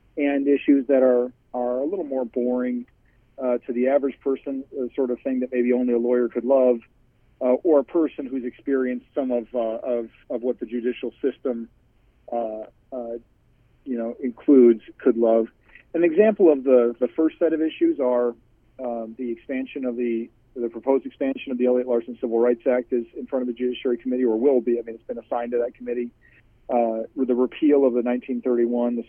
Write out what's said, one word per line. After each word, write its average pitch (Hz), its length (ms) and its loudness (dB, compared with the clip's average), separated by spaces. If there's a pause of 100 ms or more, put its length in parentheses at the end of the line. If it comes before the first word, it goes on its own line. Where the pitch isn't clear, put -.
(160)
and 143 300 0
issues 139 380 4
that 135 160 4
are, 127 300 4 (240)
are 123 240 -2
a 143 60 -4
little 180 200 -6
more 131 200 -4
boring, 123 600 -2 (560)
uh, 123 240 0
to 123 80 -8
the 123 140 0
average 135 320 0
person, 135 520 -4
the 127 240 -6
sort 131 140 -2
of 120 120 -4
thing 131 180 -4
that 127 120 -4
maybe 123 220 0
only 123 200 0
a 117 40 2
lawyer 120 320 0
could 120 160 -6
love, 127 360 4 (600)
uh, 127 220 2
or 156 160 6
a 135 40 0
person 147 440 -2
who's 123 180 -8
experienced 127 680 -4
some 131 160 -4
of, 120 240 -4
uh, 123 40 -2
of, 117 500 -4 (200)
of 120 140 -8
what 123 160 -4
the 127 80 -10
judicial 120 520 -6
system, 123 480 -6 (640)
uh, 110 340 -6 (260)
uh, 120 260 -10 (680)
you 127 120 -6
know, 117 240 -6
includes 123 600 6 (180)
could 117 180 2
love. 113 300 4 (480)
An 165 80 2
example 180 480 4
of 135 120 0
the, 120 360 4
the 127 80 0
first 160 320 -2
set 160 120 2
of 160 120 -2
issues 160 360 -2
are, 123 360 0 (420)
um, 117 400 -8
the 123 140 -8
expansion 131 540 -8
of 120 120 -4
the, 117 320 -2 (260)
the 117 140 -4
proposed 131 380 -2
expansion 135 440 -6
of 123 60 -6
the 123 80 0
Elliott 123 220 2
Larson 120 340 -2
Civil 117 180 -2
Rights 120 280 2
Act 127 260 0
is 117 120 -2 (120)
in 117 80 -12
front 131 160 -4
of 123 60 -6
the 123 60 -4
Judiciary 123 440 -4
Committee, 127 260 -2
or 110 140 2
will 127 240 4
be. 117 160 0
I 117 60 -2
mean, 113 120 -8
it's - 80 -20
been 120 140 -10
assigned 120 360 -6
to 120 40 0
that 120 160 -2
committee, 120 380 -6 (580)
uh, 113 340 0 (120)
with 131 120 -2
the 123 80 2
repeal 139 500 2
of 120 80 4
the 120 100 0
nineteen 123 380 -4
thirty-one, 120 540 0
the 117 140 -6